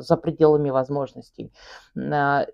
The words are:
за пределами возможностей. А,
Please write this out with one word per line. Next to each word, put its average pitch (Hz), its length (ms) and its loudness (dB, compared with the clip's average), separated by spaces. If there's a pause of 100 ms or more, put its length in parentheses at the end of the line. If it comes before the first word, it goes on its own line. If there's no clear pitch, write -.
за 165 160 0
пределами 147 500 2
возможностей. 135 840 -6 (440)
А, 143 580 0